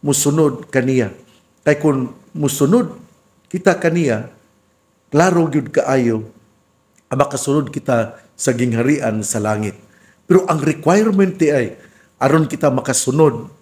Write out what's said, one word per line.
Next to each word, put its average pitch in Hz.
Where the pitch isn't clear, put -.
musunod 143
kaniya. 123
Kay 147
kung 135
musunod 156
kita 190
kaniya, 147
klaro 170
gyud 139
kaayo 120
ang 131
makasunod 139
kita 117
sa -
gingharian 120
sa 104
langit. 107
Pero 185
ang 165
requirement 190
di 151
ay 123
aron 151
kita 147
makasunod 131